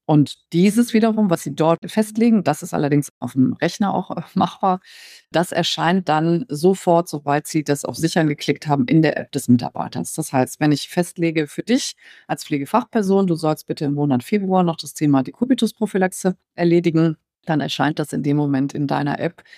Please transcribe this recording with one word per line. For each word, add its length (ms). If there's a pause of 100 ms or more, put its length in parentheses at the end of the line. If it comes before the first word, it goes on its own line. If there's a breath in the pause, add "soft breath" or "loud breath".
Und 320 (160)
dieses 400
wiederum, 360
was 140
sie 120
dort 300
festlegen, 580
das 200
ist 100
allerdings 460
auf 140
dem 200
Rechner 400
auch, 240
äh, 40 (120)
machbar, 460 (520 loud breath)
das 220
erscheint 560
dann 400
sofort, 580
sobald 400
sie 160
das 220
auf 100
Sichern 320
geklickt 400
haben, 200
in 140
der 160
App 140
des 160
Mitarbeiters. 680
Das 200
heißt, 260
wenn 140
ich 160
festlege 580
für 160
dich 300 (340 loud breath)
als 160
Pflegefachperson, 840
du 80
sollst 320
bitte 180
im 80
Monat 300
Februar 400
noch 120
das 180
Thema 300
Dekubitusprophylaxe 1120 (200)
erledigen, 600 (300)
dann 160
erscheint 380
das 120
in 120
dem 120
Moment 380
in 140
deiner 320
App 240 (140)